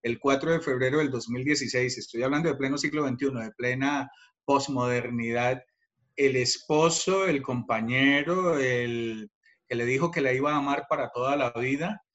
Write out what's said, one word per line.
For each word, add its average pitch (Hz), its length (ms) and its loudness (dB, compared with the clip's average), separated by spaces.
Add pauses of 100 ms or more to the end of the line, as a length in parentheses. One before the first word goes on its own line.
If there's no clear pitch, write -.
el 117 180 -2
cuatro 135 320 2
de - 100 2
febrero 131 380 2
del 147 100 2
dos 120 200 -4
mil 123 140 -4
dieciséis, 127 540 0
estoy 113 240 -6
hablando 147 280 2
de 143 60 0
pleno 139 220 -2
siglo 147 260 -2
veintiuno, 131 380 -2
de 110 100 -8
plena 135 580 -2 (360)
posmodernidad, 123 1160 0 (540)
el 131 200 4
esposo, 165 920 2
el 143 140 0
compañero, 139 1200 0
el 120 720 -2 (360)
que 120 80 -4
le 120 100 0
dijo 135 260 0
que 160 100 -2
la 131 120 2
iba 143 200 0
a 147 40 2
amar 139 300 0
para 131 240 -2
toda 131 240 0
la 127 160 0
vida 143 520 -2 (120)